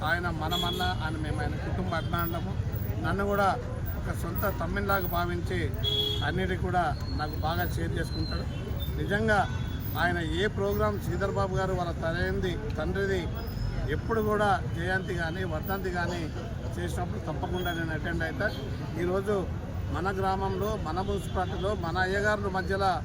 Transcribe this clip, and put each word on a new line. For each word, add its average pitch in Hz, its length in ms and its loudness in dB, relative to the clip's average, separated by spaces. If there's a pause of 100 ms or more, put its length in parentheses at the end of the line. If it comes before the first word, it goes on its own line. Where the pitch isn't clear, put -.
ఆయన 175 180 2 (160)
మనమన్న, 175 400 0 (200)
ఆయన 156 220 -2
మేము 151 180 0
ఆయన - 140 0 (100)
కుటుంబ 180 340 0
అభిమానులము. 170 520 0 (520)
నన్ను 202 280 2
కూడా 202 160 6 (500)
ఒక - 240 -2
సొంత - 200 -2 (180)
తమ్మునిలాగా 190 560 0
భావించి 175 420 0 (680)
అన్నిటి 180 380 0
కూడా 180 200 2 (360)
నాకు 151 160 -2 (100)
బాగా 175 180 2 (100)
షేర్ 170 240 0
చేసుకుంటాడు. 170 480 -2 (540)
నిజంగా 208 380 4 (640)
ఆయన 175 160 2 (220)
ఏ 196 40 4 (140)
ప్రోగ్రామ్ 202 460 2
శ్రీధర్ 190 360 0
బాబు 190 200 2
గారు 190 200 2
వాళ్ళ 170 120 0 (100)
తనయుంది, 180 500 0 (260)
తండ్రిది 185 440 0 (720)
ఎప్పుడు 220 260 0 (100)
కూడా 208 200 4 (260)
జయంతి 185 460 0
కానీ 165 200 -2 (100)
వర్ధంతి 185 460 -2
కానీ 175 220 -2 (560)
చేసినప్పుడు 175 520 -2
తప్పకుండా 180 500 -2
నేను 165 180 -2
అటెండ్ 170 300 -2
అవుతా. 196 220 -2 (540)
ఈరోజు 196 340 2 (600)
మన 170 120 0 (100)
గ్రామంలో, 190 520 2 (160)
మన 165 220 -2
మున్సిపాలిటీలో, 185 640 0 (140)
మన 165 120 0 (100)
అయ్యగారుల 202 520 2
మధ్యలో 190 340 2 (120)